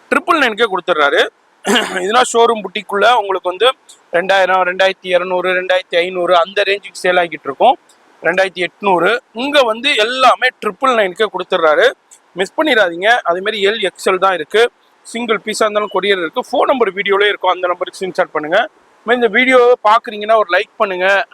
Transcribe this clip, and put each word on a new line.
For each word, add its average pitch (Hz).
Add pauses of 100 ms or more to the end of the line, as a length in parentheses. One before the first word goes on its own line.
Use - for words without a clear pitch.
(100)
ட்ரிபிள் 294
நைனுக்கே 226
கொடுத்துட்றாரு. 175 (380)
<clears throat> 185
இதுனா 226 (100)
ஷோரூம் 233
புட்டிக்குள்ள 202
உங்களுக்கு 196
வந்து 185 (440)
ரெண்டாயிரம், 185
ரெண்டாயிரத்தி 190
இரநூறு, 180 (100)
ரெண்டாயிரத்தி 185
ஐந்நூறு 180
அந்த 190
ரேஞ்சுக்கு 196
சேல் 180
ஆகிட்டு 156
இருக்கும். 202 (440)
ரெண்டாயிரத்தி 180
எட்நூறு. 196 (140)
இங்க 277
வந்து 240
எல்லாமே 233 (120)
ட்ரிபிள் 233
நைனுக்கே 202
கொடுத்துட்றாரு. 180 (420)
மிஸ் 185
பண்ணிடாதீங்க. 208
அதே 196
மாதிரி 202
எல் 214
எக்ஸ் 190
எல் 190
தான் 190
இருக்கு. 208 (320)
சிங்கிள் 226
பீஸா 220
இருந்தாலும் 208
கொரியர் 190
இருக்கு. 220
ஃபோன் 302
நம்பர் 220
வீடியோலயே 202
இருக்கும், 185
அந்த 180
நம்பருக்கு 175
ஸ்கிரீன்ஷாட் 185
பண்ணுங்க. 151
இந்த -
மாதிரி 240
இந்த 226
வீடியோவை 247 (160)
பாக்குறீங்கன்னா 214
ஒரு 190
லைக் 214
பண்ணுங்க. 190